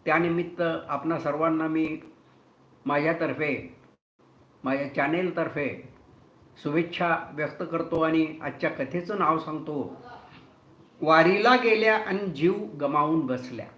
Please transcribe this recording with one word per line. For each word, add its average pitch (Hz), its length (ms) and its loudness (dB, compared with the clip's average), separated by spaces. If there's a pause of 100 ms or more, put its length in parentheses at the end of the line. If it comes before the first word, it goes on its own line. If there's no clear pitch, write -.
त्यानिमित्त 170 560 0
आपणा 160 560 -2
सर्वांना 156 500 0
मी 160 180 0 (1000)
माझ्यातर्फे, 147 680 0 (1120)
माझ्या 135 300 -2
चॅनेलतर्फे 151 760 0 (920)
शुभेच्छा 165 540 0 (180)
व्यक्त 151 280 -6 (100)
करतो 165 280 -2
आणि 160 260 4 (160)
आजच्या 143 280 -4
कथेचं 175 480 -4
नाव 160 200 2
सांगतो, 151 380 -8 (1200)
वारीला 180 560 6
गेल्या 220 400 4 (100)
अन 196 260 -2
जीव 160 220 2 (260)
गमावून 147 460 2
बसल्या. 123 400 -6 (120)